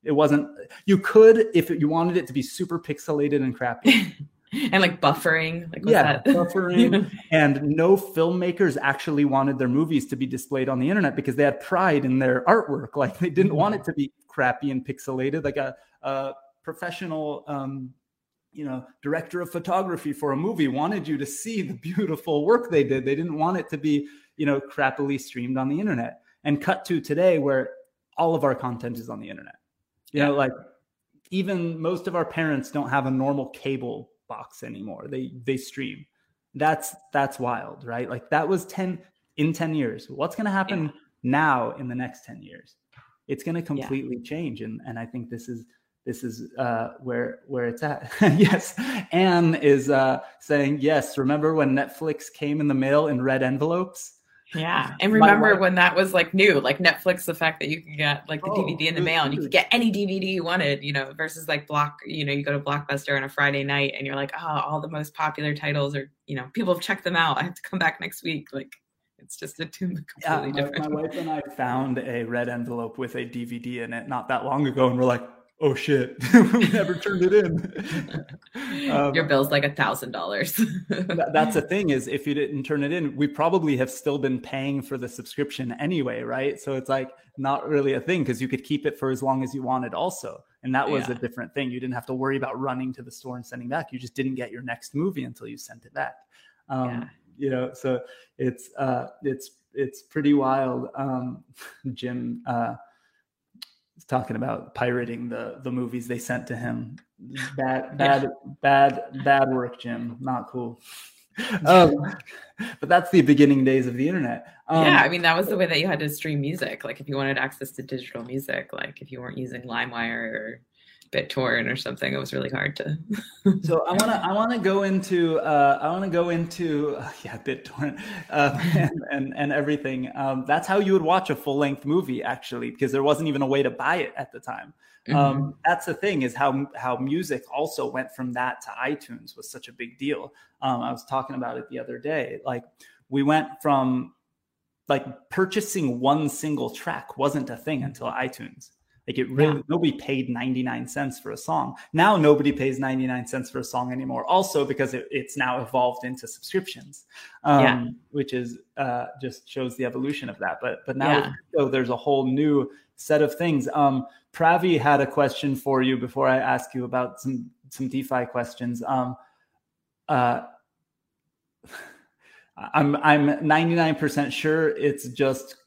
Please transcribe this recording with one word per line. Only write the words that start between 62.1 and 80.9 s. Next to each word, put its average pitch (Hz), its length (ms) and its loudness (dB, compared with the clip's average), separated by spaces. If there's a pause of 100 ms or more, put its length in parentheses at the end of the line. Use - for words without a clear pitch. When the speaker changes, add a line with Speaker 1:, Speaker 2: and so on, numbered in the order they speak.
Speaker 2:
know, 143 80 -2
you 143 120 -2
go 143 80 -2
to 143 80 0
Blockbuster 143 580 -2
on 135 60 -2
a 135 60 -8
Friday 143 340 0
night 139 340 0
and 135 80 -8
you're 135 100 -6
like, 139 240 -4
"Oh, 156 240 -4
all 151 160 -4
the 151 80 -8
most 151 280 -8
popular 151 400 -2
titles 147 400 -2
are, 139 160 -8 (160)
you 143 80 -6
know, 127 180 -8
people 202 180 0
have 170 120 0
checked - 200 -4
them 175 120 -2
out. 160 240 2
I - 40 0
have 175 120 -6
to - 80 -20
come - 160 -6
back 165 200 0
next - 220 -10
week." 156 320 -6
Like, - 220 -10 (420)
it's - 180 -20
just - 240 -14
a 165 60 -6
two 185 300 -6 (260)
Speaker 1:
Yeah, 160 140 0
Speaker 2:
completely 139 160 -4
Speaker 1:
my, 143 180 -2
Speaker 2:
different 151 240 -4
Speaker 1:
my 151 80 -4
wife 160 160 -6
and 165 140 -6
I 151 100 -4 (160)
found 127 400 -2
a 120 260 -4
red 120 240 -2
envelope 120 520 -6
with 123 160 -6
a 123 100 -4
D 120 200 -8
V 120 120 -10
D 120 220 -8
in 117 140 -8
it 117 140 -10
not 127 200 -6
that 123 180 -2
long 139 220 0
ago, 131 200 4
and 123 100 2
we're 127 80 4
like, 120 220 2 (320)
"Oh, 147 140 4
shit, 135 440 0 (160)
<laughs> 226 200 10
we 233 160 4
never 190 260 0
turned 185 280 -2
it 185 100 4
in." 165 960 0
<laughs> - 60 -16 (560)
Um, 143 220 2
Speaker 2:
Your 160 120 2
bill's, 139 260 2
like, 147 120 2
a 147 100 -2
thousand 120 380 0
dollars. 98 440 -4
<laughs> 208 340 0
Speaker 1:
tha-, 170 440 -2